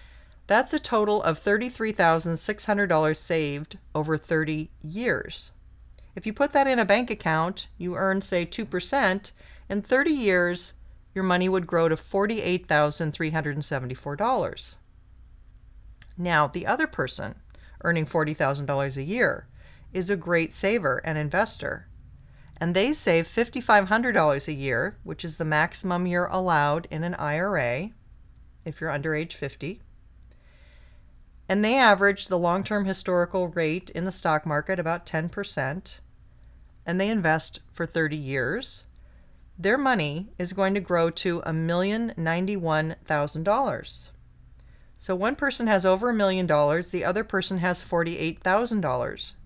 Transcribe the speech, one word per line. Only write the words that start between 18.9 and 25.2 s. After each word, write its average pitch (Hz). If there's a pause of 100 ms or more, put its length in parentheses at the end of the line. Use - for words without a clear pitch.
a 135
year 202 (460)
is 185
a 202
great 170
saver 190
and 156
investor, 156 (680)
and 170
they 214
save 165
fifty-five 233
hundred 226
dollars 151
a 156
year, 139
which -